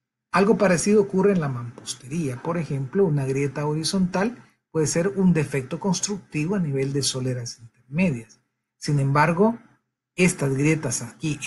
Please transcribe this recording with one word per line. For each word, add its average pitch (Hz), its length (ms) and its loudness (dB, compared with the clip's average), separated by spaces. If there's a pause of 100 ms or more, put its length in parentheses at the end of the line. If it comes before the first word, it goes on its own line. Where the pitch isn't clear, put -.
(320)
Algo 196 260 4
parecido 202 420 4
ocurre 196 320 2
en 180 80 2
la 147 80 -2
mampostería. 127 960 -8
Por 170 160 -4
ejemplo, 147 480 0
una 147 180 0
grieta 139 400 -2
horizontal 180 800 -2 (260)
puede 160 160 0
ser 170 220 0
un 190 240 4
defecto 147 480 -2
constructivo 185 760 -2
a - 20 0
nivel 139 340 -2
de 143 100 -2
soleras 127 560 -6
intermedias. 135 800 -4 (360)
Sin 147 240 0
embargo, 160 580 2 (560)
estas 156 400 2
grietas 151 460 0
aquí 143 460 -6